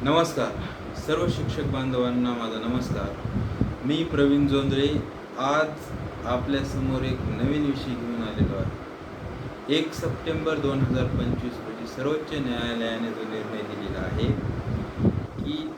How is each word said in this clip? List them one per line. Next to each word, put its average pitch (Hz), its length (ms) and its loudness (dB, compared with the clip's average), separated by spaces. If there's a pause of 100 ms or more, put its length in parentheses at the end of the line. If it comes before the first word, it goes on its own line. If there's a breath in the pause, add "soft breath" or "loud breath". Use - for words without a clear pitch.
नमस्कार, 147 420 4 (460 loud breath)
सर्व 165 340 0
शिक्षक - 340 0
बांधवांना 123 680 2
माझा 113 380 -2
नमस्कार. 120 380 0 (760)
मी 156 200 4
प्रवीण 143 420 6
जोंधळे. 135 420 4 (500)
आज 147 300 4 (560)
आपल्यासमोर 131 800 0
एक 127 180 0
नवीन 147 460 2
विषय 131 240 -2
घेऊन 117 320 -4
आलेलो 104 340 2
आहे. - 1160 -6
एक - 180 2
सप्टेंबर 160 640 -2
दोन 139 240 2
हजार 127 240 2
पंचवीस 123 480 0
रोजी - 340 -8
सर्वोच्च 151 460 -2
न्यायालयाने 117 760 -2
जो 110 220 -6
निर्णय 110 320 -6
दिलेला 104 360 -4
आहे 104 340 0 (1080)
की 294 360 -4